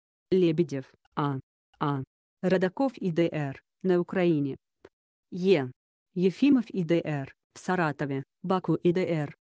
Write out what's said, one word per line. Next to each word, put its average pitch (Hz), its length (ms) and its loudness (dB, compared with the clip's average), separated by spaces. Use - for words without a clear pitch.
Лебедев, 160 600 2
А. 143 240 -2
А. 143 240 -2
Родаков 185 560 0
и 185 140 -2
Д 165 180 2
Р. 143 320 -6
На 180 160 2
Украине, 170 560 0
П. - 60 -20
Е. 175 400 2
Ефимов 226 560 2
и 190 120 -4
Д 165 220 0
Р. 143 280 -6
В - 60 -16
Саратове, 147 640 -2
Баку 180 320 0
и 175 180 2
Д 185 160 -2
Р. 151 280 -4